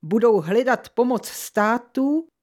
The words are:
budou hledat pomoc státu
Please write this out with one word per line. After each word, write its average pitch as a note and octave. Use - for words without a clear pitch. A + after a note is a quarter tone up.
budou G#3
hledat A3
pomoc B3
státu C4